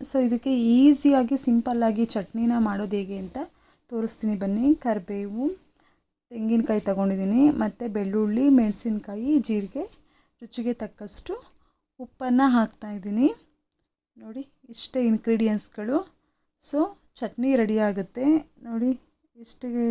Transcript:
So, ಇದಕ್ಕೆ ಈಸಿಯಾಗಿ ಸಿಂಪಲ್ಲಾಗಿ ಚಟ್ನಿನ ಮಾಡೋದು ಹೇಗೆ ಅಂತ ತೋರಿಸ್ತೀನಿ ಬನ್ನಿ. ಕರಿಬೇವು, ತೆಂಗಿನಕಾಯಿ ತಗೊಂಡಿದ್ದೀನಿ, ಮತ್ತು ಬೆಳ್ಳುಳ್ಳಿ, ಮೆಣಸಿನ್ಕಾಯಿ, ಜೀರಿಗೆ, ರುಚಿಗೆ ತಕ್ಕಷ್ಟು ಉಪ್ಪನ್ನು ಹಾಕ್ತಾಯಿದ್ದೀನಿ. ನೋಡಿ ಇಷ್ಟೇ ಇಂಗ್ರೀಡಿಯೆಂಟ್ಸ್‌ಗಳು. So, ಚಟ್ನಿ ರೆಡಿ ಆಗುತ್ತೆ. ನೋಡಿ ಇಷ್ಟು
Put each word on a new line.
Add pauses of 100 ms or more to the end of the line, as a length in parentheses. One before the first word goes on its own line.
So,
ಇದಕ್ಕೆ
ಈಸಿಯಾಗಿ
ಸಿಂಪಲ್ಲಾಗಿ
ಚಟ್ನಿನ
ಮಾಡೋದು
ಹೇಗೆ
ಅಂತ (500)
ತೋರಿಸ್ತೀನಿ
ಬನ್ನಿ.
ಕರಿಬೇವು, (840)
ತೆಂಗಿನಕಾಯಿ
ತಗೊಂಡಿದ್ದೀನಿ,
ಮತ್ತು
ಬೆಳ್ಳುಳ್ಳಿ,
ಮೆಣಸಿನ್ಕಾಯಿ,
ಜೀರಿಗೆ, (580)
ರುಚಿಗೆ
ತಕ್ಕಷ್ಟು (640)
ಉಪ್ಪನ್ನು
ಹಾಕ್ತಾಯಿದ್ದೀನಿ. (920)
ನೋಡಿ (200)
ಇಷ್ಟೇ
ಇಂಗ್ರೀಡಿಯೆಂಟ್ಸ್‌ಗಳು. (480)
So, (360)
ಚಟ್ನಿ
ರೆಡಿ
ಆಗುತ್ತೆ. (240)
ನೋಡಿ (500)
ಇಷ್ಟು (220)